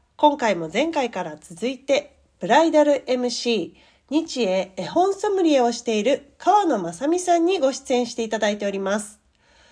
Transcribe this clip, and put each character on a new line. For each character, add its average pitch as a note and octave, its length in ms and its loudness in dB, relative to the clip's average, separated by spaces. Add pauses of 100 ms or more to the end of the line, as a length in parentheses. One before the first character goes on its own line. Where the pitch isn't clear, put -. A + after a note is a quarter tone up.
(140)
今 D4 240 2
回 A3 160 0
も D#3+ 180 -6
前 D4+ 200 0
回 C4 180 -2
か F#3 140 -8
ら D3+ 160 -12
続 F#3 260 -10
い C4 140 -6
て、 - 360 -2 (220)
ブ - 80 -8
ラ B3 160 6
イ E4 80 2
ダ D4+ 140 6
ル C#4+ 260 2
エ B3+ 60 2
ム B3 140 -2
シ A#3 460 -4
ー、 - 380 -14
日 D#4 300 -2
英 F#3+ 320 -2
絵 F3+ 80 -8
本 F4+ 280 2
ソ G#4 180 -2
ム F#4+ 120 0
リ D#4 120 4
エ C4 60 4
を A#3+ 120 2
し A#3 100 -8
て A3 160 -2
い G#3 60 -2
る - 340 -2
川 G4+ 280 4
野 C4 120 0
正 F3 300 -6
美 F4 100 0
さ F4+ 160 0
ん E4+ 100 2
に F#4 140 2
ご C4+ 140 0
出 C4+ 220 -4
演 B3 120 0
し A#3+ 80 -12
て A#3 80 -6
い A3+ 60 -6
た A3 100 -4
だ G#3+ 100 0
い G#3 100 -2
て G#3 80 -6
お G3+ 40 -2
り G3 80 -6
ま G3 220 -2
す。 - 180 -14 (540)